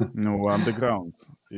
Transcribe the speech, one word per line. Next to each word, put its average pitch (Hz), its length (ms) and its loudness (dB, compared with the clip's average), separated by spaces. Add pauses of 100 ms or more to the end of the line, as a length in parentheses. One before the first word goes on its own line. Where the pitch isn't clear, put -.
(140)
Ну, 104 340 0
андеграунд. 104 680 0 (360)
И, 101 60 -10